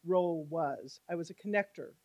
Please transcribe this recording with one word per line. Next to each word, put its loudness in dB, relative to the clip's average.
role 2
was. -4
I -4
was -6
a -14
connector -2